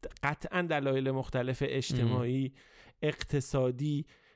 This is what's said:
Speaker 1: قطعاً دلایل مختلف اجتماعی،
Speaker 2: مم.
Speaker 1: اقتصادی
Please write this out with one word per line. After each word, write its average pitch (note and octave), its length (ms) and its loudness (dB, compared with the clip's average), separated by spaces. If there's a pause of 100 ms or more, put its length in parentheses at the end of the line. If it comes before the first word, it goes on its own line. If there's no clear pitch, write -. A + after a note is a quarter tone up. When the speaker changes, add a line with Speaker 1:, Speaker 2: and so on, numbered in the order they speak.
(240)
Speaker 1:
قطعاً D3+ 380 -2
دلایل C#3 500 2
مختلف C3 540 -2
اجتماعی، B2+ 800 0
Speaker 2:
مم. C3 180 -6 (400)
Speaker 1:
اقتصادی C#3+ 1040 0 (300)